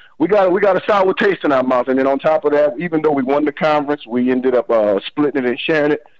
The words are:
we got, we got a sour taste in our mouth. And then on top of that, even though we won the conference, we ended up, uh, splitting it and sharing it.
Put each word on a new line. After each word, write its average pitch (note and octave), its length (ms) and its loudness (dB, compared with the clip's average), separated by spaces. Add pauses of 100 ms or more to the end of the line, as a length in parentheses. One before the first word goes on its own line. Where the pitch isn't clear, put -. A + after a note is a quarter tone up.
(180)
we D#3+ 100 0
got, F#3+ 240 2
we G3 80 0
got G3 160 2
a - 100 -4
sour G3 280 2
taste G3 280 -2
in D#3 80 0
our C3 140 2
mouth. B2+ 240 0
And C3 100 0
then C3+ 80 0
on C#3 140 0
top D#3 240 0
of D3 80 2
that, D3 260 2
even D#3+ 240 -4
though D#3 80 2
we C#3 140 0
won C#3+ 220 0
the C#3+ 60 -2
conference, D3 540 -2
we B2 240 -2
ended B2+ 240 0
up, A#2+ 160 0
uh, G#2 360 2
splitting C#3+ 380 -2
it B2 40 -2
and A#2+ 100 -2
sharing D3+ 320 0
it. - 140 -4 (160)